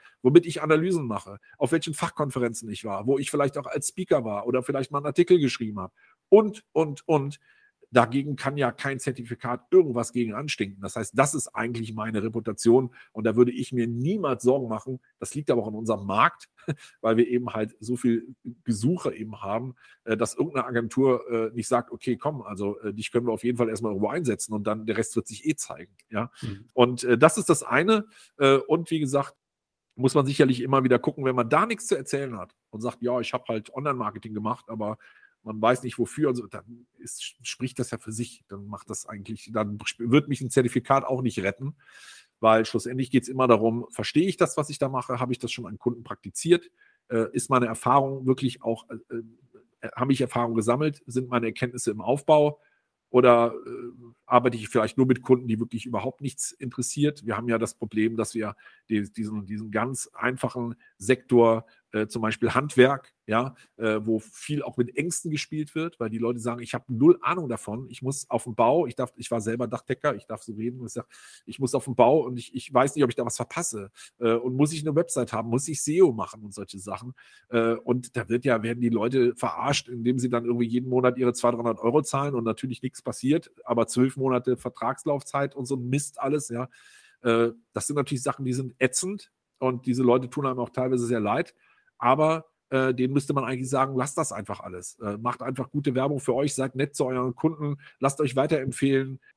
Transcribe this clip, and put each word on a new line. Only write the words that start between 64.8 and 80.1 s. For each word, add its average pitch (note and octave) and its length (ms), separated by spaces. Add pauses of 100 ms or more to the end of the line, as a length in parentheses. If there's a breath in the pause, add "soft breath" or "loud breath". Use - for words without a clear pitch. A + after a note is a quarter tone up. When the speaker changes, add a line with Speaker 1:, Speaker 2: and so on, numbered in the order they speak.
Speaker 1:
Ängsten D#3+ 340
gespielt D3+ 440
wird, E3 260
weil A2+ 80
die A2 80
Leute A#2 220
sagen, A#2+ 240
"Ich A2+ 100
hab B2 160
null C3+ 320
Ahnung D#3+ 300
davon, A2+ 400
ich - 100
muss C3+ 300
auf A#2 140
den A#2+ 100
Bau, C#3 320
ich A#2+ 100
darf, B2+ 200
ich - 140
war A#2 120
selber A#2 260
Dachdecker, B2 460
ich G2+ 120
darf A2 160
so A2+ 120
reden, A#2+ 260
und A#2+ 60
ich - 80
sag, A#2 120 (380 loud breath)
ich - 140
muss C3+ 160
auf C3 100
den C3 100
Bau B2+ 260
und B2+ 180
ich, - 160
ich - 180
weiß C#3 220
nicht, D3 100
ob B2 60
ich - 60
da A#2+ 100
was A#2 100
verpasse, G#2+ 540 (280 loud breath)
äh, A#2 140
und B2+ 240
muss D3 160
ich D#3+ 80
eine D3+ 160
Website D3 380
haben, A2+ 160
muss C3 180
ich D#3 140
seo D#3+ 300
machen" G#2+ 300
und G#2 120
solche G2+ 240
Sachen. G2+ 340 (380 soft breath)
Äh, A2+ 240
und B2 420
da A#2 140
wird B2 160
ja, A#2 160
werden A#2 180
die A#2+ 80
Leute A#2+ 480
verarscht, A#2+ 540
indem B2 280